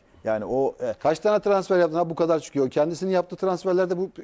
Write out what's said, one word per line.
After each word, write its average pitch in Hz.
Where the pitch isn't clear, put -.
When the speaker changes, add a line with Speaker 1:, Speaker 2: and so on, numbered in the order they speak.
Speaker 1:
Yani 110
o, 131
e, 117
Speaker 2:
Kaç 156
tane 208
transfer 190
yaptın 160
ha 175
bu 160
kadar 165
çıkıyor? 135
Kendisinin 170
yaptığı 175
transferlerde 185
bu, 185